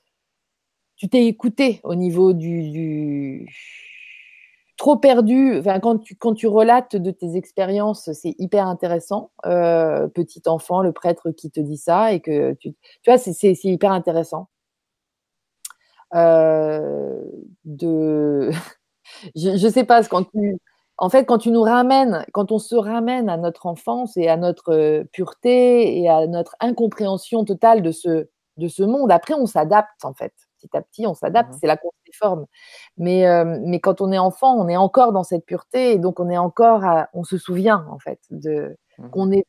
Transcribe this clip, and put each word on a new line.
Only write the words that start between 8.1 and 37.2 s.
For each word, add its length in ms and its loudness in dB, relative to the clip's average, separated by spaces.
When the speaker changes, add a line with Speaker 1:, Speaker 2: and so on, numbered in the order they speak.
Speaker 1:
c'est 260 -10
hyper 280 -2
intéressant. 640 -6
Euh, 640 0
petit 380 -8
enfant, 360 -2
le 100 0
prêtre 400 -4
qui 180 -16
te 100 -8
dit 180 -8
ça 340 0
et 80 -4
que 340 -2
tu, 180 -14
tu 380 -2
vois, 80 6
c'est, 160 -6
c'est, 200 2
c'est 140 -4
hyper 240 2
intéressant. 560 -4
Euh, 1080 2
de, 840 -2
<laughs> 880 -14
je, 200 -2
je 120 2
sais 160 2
pas, 200 6
quand 200 -2
tu, 340 -4
en 120 -2
fait, 140 4
quand 140 2
tu 120 -2
nous 120 2
ramènes, 680 2
quand 200 -4
on 60 0
se 180 -6
ramène 540 -2
à 80 -4
notre 280 -8
enfance 500 -8
et 120 0
à 80 2
notre, 380 -4
euh, 380 2
pureté 880 2
et 80 2
à 180 4
notre 340 -6
incompréhension 840 -4
totale 380 4
de 100 -2
ce, 360 -4
de 100 -6
ce 140 -6
monde, 280 0
après, 240 2
on 120 0
s'adapte, 580 0
en 100 -10
fait. 200 -12
Petit 160 -10
à 60 -4
petit, 240 -10
on 80 -4
s'adapte, 400 -2
Speaker 2:
Mhm. 60 -20
Speaker 1:
c'est 60 -2
là 120 2
qu'on 120 -12
se 220 -20
déforme. 340 -4
Mais, 280 2
euh, 380 2
mais 160 -2
quand 220 0
on 100 0
est 60 0
enfant, 380 2
on 120 0
est 80 -2
encore 360 4
dans 120 -2
cette 220 -6
pureté 460 -2
et 60 2
donc 220 -4
on 100 -4
est 80 -2
encore 460 4
à... 300 0
on 100 -8